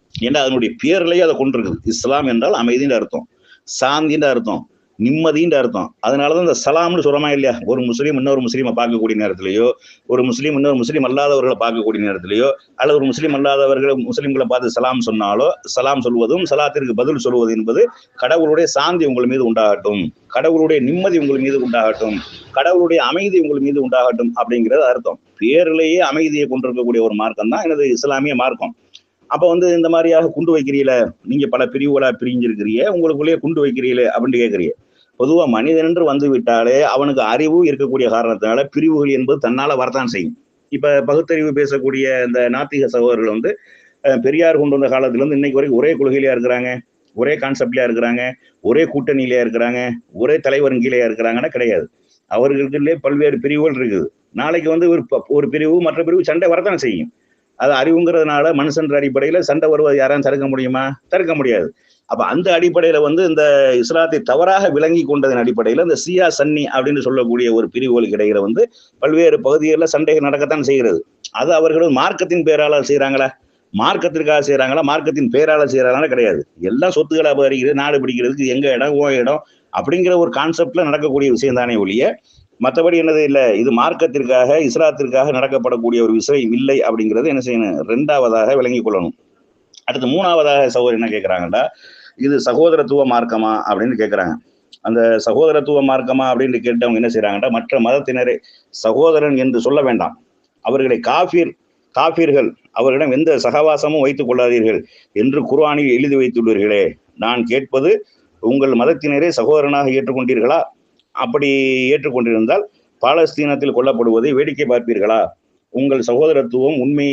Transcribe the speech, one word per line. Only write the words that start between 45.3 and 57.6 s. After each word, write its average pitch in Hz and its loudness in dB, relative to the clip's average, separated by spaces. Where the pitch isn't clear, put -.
இன்னைக்கு 139 0
வரைக்கும் 135 2
ஒரே 151 4
கொள்கையிலயா 135 0
இருக்கிறாங்க, 123 -2
ஒரே 127 0
கான்செப்ட்லயா 131 -2
இருக்கிறாங்க, 117 -2
ஒரே 135 2
கூட்டணியிலயா 135 -2
இருக்கிறாங்க, 120 -2
ஒரே 131 0
தலைவரின் 135 -2
கீழேயா 123 0
இருக்கிறாங்கன்னா 117 -2
கிடையாது. 117 -2
அவர்களுக்குள்ளே 139 0
பல்வேறு 143 0
பிரிவுகள் 147 -2
இருக்குது. 101 -2
நாளைக்கு 156 -2
வந்து 170 2
ஒரு 165 2
ப-, 131 -4
ஒரு 143 0
பிரிவு 156 0
மற்ற 160 -2
பிரிவு 170 0
சண்டை 170 0
வரத்தானே 170 0
செய்யும். 104 -4
அது 139 2